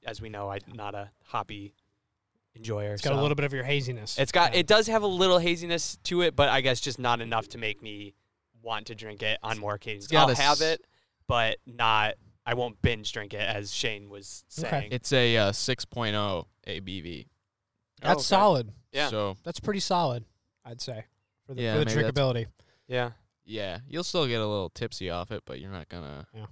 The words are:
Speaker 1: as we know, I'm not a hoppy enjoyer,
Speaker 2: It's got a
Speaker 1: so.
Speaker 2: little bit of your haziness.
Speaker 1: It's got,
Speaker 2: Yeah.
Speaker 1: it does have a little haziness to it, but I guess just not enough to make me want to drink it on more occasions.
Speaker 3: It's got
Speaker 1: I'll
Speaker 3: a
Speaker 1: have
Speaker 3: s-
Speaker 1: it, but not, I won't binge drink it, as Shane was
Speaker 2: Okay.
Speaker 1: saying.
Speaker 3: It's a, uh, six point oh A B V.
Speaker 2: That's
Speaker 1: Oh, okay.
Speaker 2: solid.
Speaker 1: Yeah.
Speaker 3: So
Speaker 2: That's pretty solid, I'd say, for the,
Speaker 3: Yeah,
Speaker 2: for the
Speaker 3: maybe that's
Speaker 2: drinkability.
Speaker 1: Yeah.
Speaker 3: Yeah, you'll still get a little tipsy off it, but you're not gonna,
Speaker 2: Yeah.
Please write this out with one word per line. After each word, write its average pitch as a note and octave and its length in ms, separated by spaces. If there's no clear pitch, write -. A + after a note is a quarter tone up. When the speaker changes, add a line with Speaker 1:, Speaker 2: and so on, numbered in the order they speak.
Speaker 1:
as A2+ 160
we A2+ 80
know, G2+ 220
I'm G2+ 80
not G#2 220
a G2+ 140
hoppy G#2 500
enjoyer, G#2 380
Speaker 2:
It's G2+ 80
got C#3 120
a - 20
Speaker 1:
so. C#3 60
Speaker 2:
little D3 140
bit C#3+ 100
of C#3 80
your C3 100
haziness. B2+ 560
Speaker 1:
It's C3 120
got, E3+ 220
Speaker 2:
Yeah. F3+ 60
Speaker 1:
it E3 80
does G#3+ 200
have A3 140
a G#3 60
little F3+ 320
haziness E3+ 640
to F3 180
it, D#3+ 140
but C#3+ 140
I C3+ 120
guess B2+ 180
just B2 200
not A#2+ 200
enough A2+ 300
to - 80
make A2 240
me G#2 320
want A2 260
to A#2 80
drink G#2+ 280
it G#2+ 180
on A2 160
more G#2 160
occasions. G2+ 320
Speaker 3:
It's D3 60
got D3+ 180
Speaker 1:
I'll B2 60
Speaker 3:
a - 0
Speaker 1:
have D3 260
Speaker 3:
s- - 0
Speaker 1:
it, D#3+ 240
but A#2 380
not, A2 480
I A#2+ 80
won't A#2+ 280
binge A2+ 300
drink G#2 220
it, G#2 80
as G#2 320
Shane G#2 360
was G2+ 340
Speaker 2:
Okay. C#3 100
Speaker 1:
saying. C#3+ 220
Speaker 3:
It's B2+ 220
a, A#2+ 240
uh, G2+ 140
six - 320
point A2 320
oh G2+ 320
A G2 120
B F#2 220
V. D#2 260
Speaker 2:
That's - 80
Speaker 1:
Oh, F3+ 80
okay. C#3 40
Speaker 2:
solid. E3+ 500
Speaker 1:
Yeah. C#3+ 180
Speaker 3:
So G#2 340
Speaker 2:
That's F3 160
pretty G3+ 200
solid, D3 440
I'd A#2+ 180
say, A2 240
for C3+ 80
the, B2 80
Speaker 3:
Yeah, A2 100
Speaker 2:
for A2 60
the - 60
Speaker 3:
maybe A2+ 180
that's A#2 160
Speaker 2:
drinkability. A#2+ 260
Speaker 1:
Yeah. B2 240
Speaker 3:
Yeah, G2 340
you'll E3+ 140
still E3 240
get A#2 120
a G#2+ 60
little G2+ 240
tipsy A2+ 400
off F2 220
it, G2+ 140
but B1+ 140
you're F#2+ 120
not E2+ 180
gonna, D2 440
Speaker 2:
Yeah. A2 180